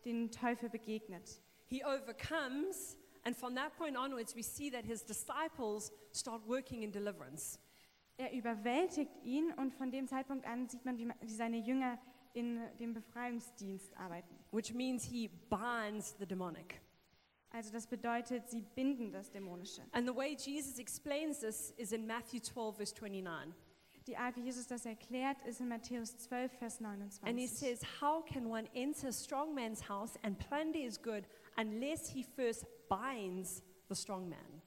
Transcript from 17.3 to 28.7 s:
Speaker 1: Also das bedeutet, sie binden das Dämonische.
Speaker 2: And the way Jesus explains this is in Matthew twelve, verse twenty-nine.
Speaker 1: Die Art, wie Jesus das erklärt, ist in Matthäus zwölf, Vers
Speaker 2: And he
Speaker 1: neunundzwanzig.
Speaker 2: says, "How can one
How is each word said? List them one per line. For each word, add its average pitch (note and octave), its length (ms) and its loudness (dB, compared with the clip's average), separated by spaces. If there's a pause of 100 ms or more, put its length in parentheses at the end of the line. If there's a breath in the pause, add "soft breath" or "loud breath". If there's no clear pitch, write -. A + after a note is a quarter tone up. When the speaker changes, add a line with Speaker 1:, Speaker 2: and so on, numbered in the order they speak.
Speaker 1:
Also A3 200 -6
das A3+ 160 -4
bedeutet, A#3+ 640 2
sie A3+ 120 -2
binden B3 500 2
das F#3+ 200 -6
Dämonische. F#3 500 -6 (100)
Speaker 2:
And A#3+ 160 4
the B3+ 80 2
way C#4 200 2
Jesus C#4 420 -2
explains C#4+ 640 0
this A3 380 -2
is A3 140 -2
in A3+ 140 0
Matthew A#3 340 -2
twelve, G#3+ 380 -2
verse G#3 160 -2
twenty-nine. F3 640 -4 (540 loud breath)
Speaker 1:
Die - 80 -4
Art, B3 200 0
wie B3 40 -4
Jesus B3 240 -2
das A#3 220 -4
erklärt, B3+ 560 0
ist A#3 180 -4
in B3 60 0
Matthäus A#3 500 -2
zwölf, B3+ 360 -2
Vers A3+ 280 -6
Speaker 2:
And A3 60 -2
he G3+ 100 -4
Speaker 1:
neunundzwanzig. A#3 540 0
Speaker 2:
says, A#3+ 500 -2
"How D#4 240 6
can B3 220 0
one A3+ 260 2